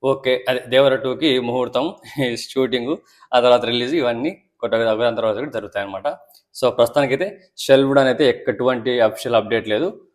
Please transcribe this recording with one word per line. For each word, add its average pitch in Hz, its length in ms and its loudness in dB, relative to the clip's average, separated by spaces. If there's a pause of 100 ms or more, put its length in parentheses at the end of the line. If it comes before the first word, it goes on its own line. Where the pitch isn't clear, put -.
ఓకే, 131 300 0 (140)
అదే 127 200 -2
దేవర 131 300 4
టూకి 131 340 -2 (100)
ముహూర్తం, 123 460 -2 (160)
<laughs> 123 400 -6
షూటింగ్, 131 500 -2 (400)
ఆ 127 80 4
తర్వాత 123 240 4
రిలీజ్, 120 300 -2
ఇవన్నీ 127 360 -2 (280)
కొత్త 113 220 -4
రఘురాం 113 340 0
తర్వాత 110 220 -2
కూడా 143 160 -8
జరుగుతాయి 101 320 -8
అనమాట. 98 220 -10 (480)
So - 160 -6
ప్రస్తుతానికైతే 135 560 0 (320)
షెల్వ్డ్ 139 420 4
అని 131 100 4
అయితే 143 180 2
ఎక్క-, 120 220 -2
ఎటువంటి 123 500 -2
అఫీషియల్ 113 360 0
అప్‌డేట్ 110 320 0
లేదు. 113 200 0 (260)